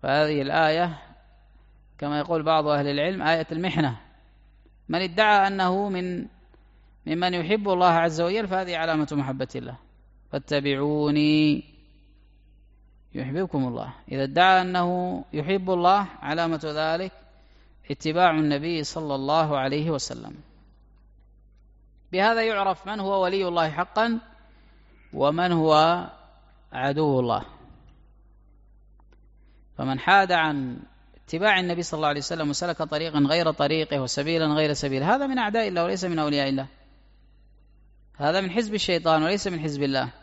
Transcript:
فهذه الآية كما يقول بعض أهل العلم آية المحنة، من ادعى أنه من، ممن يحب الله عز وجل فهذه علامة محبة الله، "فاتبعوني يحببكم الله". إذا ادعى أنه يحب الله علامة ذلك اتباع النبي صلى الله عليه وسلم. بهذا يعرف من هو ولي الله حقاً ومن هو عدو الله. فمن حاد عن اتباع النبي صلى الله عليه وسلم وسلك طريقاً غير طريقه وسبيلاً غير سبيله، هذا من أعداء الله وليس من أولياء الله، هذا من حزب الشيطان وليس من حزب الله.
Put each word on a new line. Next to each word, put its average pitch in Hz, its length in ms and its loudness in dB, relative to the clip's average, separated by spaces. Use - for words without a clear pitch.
فهذه 147 400 0
الآية 156 560 0
كما 147 200 -2
يقول 160 240 -2
بعض 156 240 2
أهل 143 200 2
العلم 151 360 -2
آية 160 300 0
المحنة، 156 440 -2
من 170 140 -2
ادعى 196 440 4
أنه 196 420 0
من، 180 380 -4
ممن 175 280 -2
يحب 196 340 -2
الله 180 180 4
عز 165 340 2
وجل 196 280 -2
فهذه 180 280 -4
علامة 160 360 -2
محبة 135 440 -4
الله، 123 200 -10
"فاتبعوني 147 1300 2
يحببكم 135 540 -4
الله". 120 260 -8
إذا 135 100 -4
ادعى 180 380 4
أنه 180 720 -2
يحب 185 380 -2
الله 185 360 4
علامة 160 420 -2
ذلك 160 480 -2
اتباع 160 400 2
النبي 156 540 0
صلى 151 300 -6
الله 147 440 0
عليه 147 320 -2
وسلم. 127 440 -8
بهذا 220 300 2
يعرف 196 440 -2
من 208 140 -8
هو 196 220 0
ولي 185 260 0
الله 165 220 0
حقاً 214 480 0
ومن 165 400 2
هو 160 520 4
عدو 139 480 0
الله. 117 220 0
فمن 131 200 -4
حاد 190 340 4
عن 147 460 0
اتباع 190 340 2
النبي 175 220 -2
صلى 165 160 -6
الله 156 100 0
عليه 143 120 -2
وسلم 156 300 -4
وسلك 170 320 -4
طريقاً 151 360 -4
غير 160 320 4
طريقه 151 500 0
وسبيلاً 156 460 -2
غير 151 260 2
سبيله، 139 420 0
هذا 277 120 -2
من 262 120 -4
أعداء 220 300 -2
الله 175 160 0
وليس 185 200 -4
من 175 140 -2
أولياء 143 300 0
الله، 135 180 -4
هذا 160 240 0
من 190 100 -4
حزب 214 240 -2
الشيطان 165 480 2
وليس 196 240 0
من 175 140 -4
حزب 147 220 -4
الله. 135 280 -2